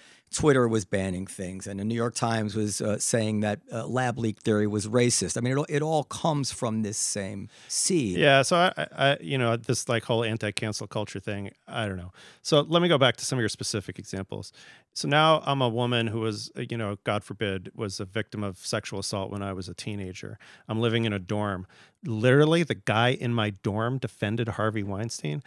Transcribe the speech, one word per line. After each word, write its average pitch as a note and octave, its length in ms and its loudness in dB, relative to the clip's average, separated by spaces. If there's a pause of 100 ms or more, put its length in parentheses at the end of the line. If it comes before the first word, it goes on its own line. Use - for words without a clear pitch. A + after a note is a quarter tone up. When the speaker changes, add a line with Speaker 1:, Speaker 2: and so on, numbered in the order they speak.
(320)
Speaker 1:
Twitter C3+ 360 6
was A2+ 160 2
banning F#2+ 440 -2
things F#2 400 -10
and G2 120 -8
the G2 60 -4
New A2+ 100 -2
York A#2 200 -2
Times A2 400 0
was, G#2+ 260 -2
uh, G#2 160 0
saying G#2+ 440 0
that, G#2+ 200 0 (100)
uh, A2+ 140 -6
lab B2 320 -2
leak A2 240 -2
theory G#2+ 240 4
was G#2 220 0
racist. A#2+ 500 2
I A#2+ 40 -2
mean, B2+ 120 0
it C3+ 40 2
all, D3+ 120 0
it D3 140 0
all D#3 200 0
comes D3 480 -2
from A2 300 -2
this G#2 160 -4
same G2+ 520 -6 (180)
seed. A#2 500 0
Speaker 2:
Yeah, C#3 240 8
so D#3 160 2
I, F3+ 180 4
I, - 120 -4 (240)
I, C#3+ 100 0
you D3+ 160 -2
know, A#2 200 2
this, - 300 -2
like, A#2 180 0
whole A#2 180 2
anti-cancel A2 640 -4
culture G#2 320 -6
thing, G2+ 320 -8 (160)
I A#2 200 -4
don't F#2+ 100 -6
know. F2+ 140 -12 (300)
So D3 200 4
let D#3 200 2
me F3+ 60 4
go E3 100 4
back B2 200 4
to - 80 -8
some C#3 120 -2
of B2 40 0
your G#2+ 80 2
specific - 500 -6
examples. G2+ 520 -10 (440)
So - 120 -4
now D#3 380 4
I'm C#3 160 0
a B2 80 4
woman A#2 380 0
who A2 140 -2
was, A2 360 -4
uh, B2+ 100 -6
you A#2+ 100 -6
know, G#2 260 -4
God G#2 200 0
forbid, G2 520 -4
was G#2 240 -6
a G#2 60 -6
victim G#2 380 -6
of G2 140 -6
sexual - 420 -6
assault G2 320 -4
when G2+ 120 -6
I G2 100 -6
was F#2 160 -8
a F2 60 -12
teenager. G2+ 640 -10 (280)
I'm A2 140 -2
living A#2 240 2
in G#2+ 80 0
a G2+ 60 -2
dorm. G2 480 -2 (380)
Literally, C#3+ 580 4
the A2+ 120 -2
guy A2 360 2
in B2 220 -2
my G#2+ 180 0
dorm A2 460 -2
defended A2+ 520 -2
Harvey G#2+ 340 -2
Weinstein. A#2 640 -6